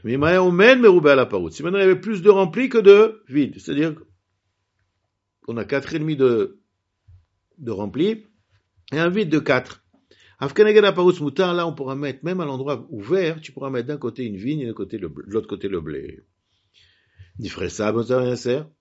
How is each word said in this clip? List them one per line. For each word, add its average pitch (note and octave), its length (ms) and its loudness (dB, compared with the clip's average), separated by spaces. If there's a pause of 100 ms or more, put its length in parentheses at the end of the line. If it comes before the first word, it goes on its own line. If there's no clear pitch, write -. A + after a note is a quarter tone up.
Mais A2 80 -6
si C3+ 60 -2
maintenant F3+ 340 2 (200)
il D3 1080 4
y - 20 2
avait F#3 180 4
plus F#3+ 220 -8
de G3+ 80 8
rempli G3 380 2
que A#3 100 0
de G#3 500 6
vide, C3 300 -4
c'est-à-dire D3+ 380 -4 (1500)
qu'on A#2 140 -10
a G#2+ 80 -6
quatre C#3 300 -6
et D#3+ 40 -4
demi D#3 160 -4
de, A#2+ 460 0 (1000)
de A#2+ 140 -12
rempli B2+ 540 -6 (680)
et C#3+ 60 -6
un E3+ 100 -2
vide F#3 220 -2
de D3+ 100 0
quatre. - 420 -4 (560)
Afkeneged G#3+ 460 4
haparutz F3+ 360 2
mutar, F3 340 -2
là E3+ 120 -2
on D#3+ 80 -6
pourra C3+ 220 -8
mettre, C#3 280 -10
même F#3 160 -6
à D#3+ 40 -6
l'endroit C3+ 460 -8
ouvert, D#3+ 500 -4
tu D#3 100 -20
pourras C3+ 200 -12
mettre B2 180 -6
d'un D3 80 -8
côté B2+ 280 -8
une G#2 120 -8
vigne C#3 240 -6
et B2 60 -8
de A2+ 60 -8 (540)
l'autre G#2 220 -6
côté G2+ 200 -10
le F#2 120 -6
blé. D2+ 400 -14 (1160)
Difresa, G#2 520 -6
bon, A#2 120 -2
ça B2+ 180 0
rien B2 160 -4
sert. C3+ 320 -6 (120)